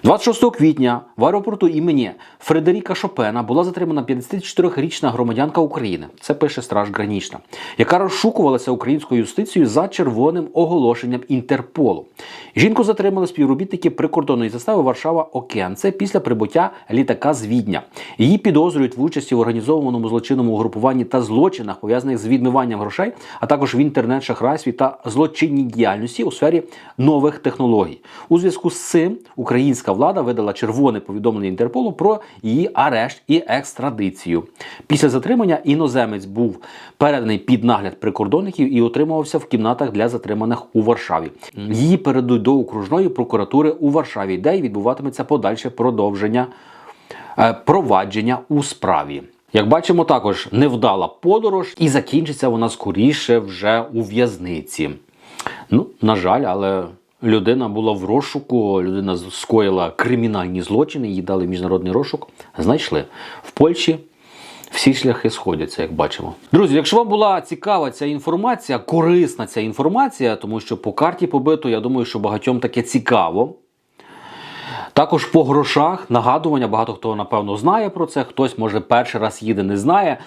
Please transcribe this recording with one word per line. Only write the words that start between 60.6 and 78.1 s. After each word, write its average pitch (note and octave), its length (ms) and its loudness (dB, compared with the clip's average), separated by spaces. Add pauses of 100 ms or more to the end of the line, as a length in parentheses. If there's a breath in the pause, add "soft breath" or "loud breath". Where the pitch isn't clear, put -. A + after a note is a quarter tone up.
злочини, B2 480 -2
їй F#2+ 120 -4
дали F#2 260 -2
міжнародний F#2 460 -2
розшук, C#3+ 340 -4 (300 loud breath)
знайшли. E2 480 0 (380 loud breath)
В - 80 -20
Польщі D#3+ 480 2 (720 loud breath)
всі - 220 4
шляхи B2 360 0
сходяться, D#2+ 520 -6
як D#2+ 120 -6
бачимо. E2 400 -4 (180)
Друзі, D#3+ 240 4
якщо D#3 220 2
вам A#3 100 2
була G3+ 340 2
цікава E3+ 500 -2
ця - 140 -8
інформація, D#3 760 -2
корисна E3 680 2
ця - 140 -4
інформація, C#3 760 0
тому G#2+ 240 -6
що G#2+ 180 -6
по G#2 160 -6
карті F3 340 0
побито, D3+ 420 0
я A2 100 0
думаю, B2 260 -2
що A#2+ 140 -6
багатьом G#2+ 400 -2
таке B2 220 -2
цікаво. A#2 760 0 (1400 loud breath)
Також D#3 320 2
по D#3+ 180 6
грошах, D3 680 2
нагадування, B2+ 580 2
багато A2 260 -2
хто, A2 220 -6
напевно, G#2 420 -4
знає F#3+ 320 2
про E3+ 160 -4
це, D3 180 -4